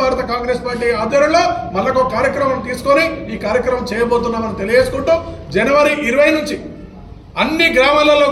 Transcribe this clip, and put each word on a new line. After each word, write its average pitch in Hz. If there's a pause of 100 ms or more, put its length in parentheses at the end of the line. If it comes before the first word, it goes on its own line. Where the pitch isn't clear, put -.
భారత 254 (100)
కాంగ్రెస్ 240
పార్టీ 240 (160)
ఆధ్వర్యంలో 311 (320)
మళ్ళొక 247
కార్యక్రమం 269
తీసుకొని 277 (280)
ఈ 208
కార్యక్రమం 247
చేయబోతున్నామని 226
తెలియజేసుకుంటూ, 262 (400)
జనవరి 294 (160)
ఇరవై 285
నుంచి - (840)
అన్ని 320
గ్రామాలలో 294